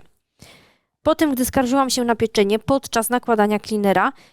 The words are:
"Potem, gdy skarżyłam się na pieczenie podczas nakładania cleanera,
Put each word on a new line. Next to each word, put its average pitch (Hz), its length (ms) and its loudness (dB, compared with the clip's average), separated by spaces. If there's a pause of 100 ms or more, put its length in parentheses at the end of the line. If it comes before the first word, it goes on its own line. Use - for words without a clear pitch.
(1040)
"Potem, 311 320 0
gdy 247 100 -2
skarżyłam 262 440 0
się 247 140 -2
na 233 120 2
pieczenie 214 440 0
podczas 233 500 -2
nakładania 214 500 0
cleanera, 202 540 0 (200)